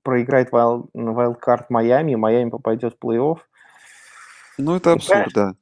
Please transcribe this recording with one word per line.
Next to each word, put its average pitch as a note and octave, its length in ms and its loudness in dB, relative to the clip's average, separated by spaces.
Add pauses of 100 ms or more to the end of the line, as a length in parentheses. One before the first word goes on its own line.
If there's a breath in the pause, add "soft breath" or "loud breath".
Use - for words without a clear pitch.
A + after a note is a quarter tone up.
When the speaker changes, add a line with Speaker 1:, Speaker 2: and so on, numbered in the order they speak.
Speaker 1:
проиграет B2+ 500 0
вайл-, A#2+ 420 0
вайлдкарт A#2+ 760 -2
Майами, B2 460 2
Майами A#2 340 0
попадет A#2 500 -6
в - 60 -12
плей-офф. C3 320 -2 (1200 loud breath)
Speaker 2:
Ну, D3+ 180 -2
это E3+ 160 4
Speaker 1:
Понимаешь? G3 360 2
Speaker 2:
абсурд, - 40 -16
да. G2 300 0